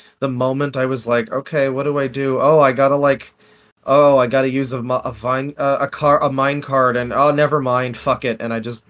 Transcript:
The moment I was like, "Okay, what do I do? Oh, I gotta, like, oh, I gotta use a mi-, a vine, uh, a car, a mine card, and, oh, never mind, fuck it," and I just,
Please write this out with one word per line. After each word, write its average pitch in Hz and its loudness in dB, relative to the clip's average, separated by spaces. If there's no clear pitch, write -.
The 139 -2
moment 131 -2
I 131 0
was 131 -4
like, 117 0
"Okay, 139 -2
what 135 -4
do 143 -2
I 139 -2
do? 131 -2
Oh, 151 6
I 135 6
gotta, 139 2
like, 143 0
oh, 143 6
I 123 4
gotta 135 0
use 131 -4
a 123 -6
mi-, 127 -2
a 131 -6
vine, 131 -4
uh, 139 0
a 139 -2
car, 147 2
a 143 2
mine 139 -2
card, 131 0
and, 123 -4
oh, 143 2
never 147 2
mind, 123 -2
fuck - -4
it," 117 -4
and 117 -6
I 113 -6
just, 113 -12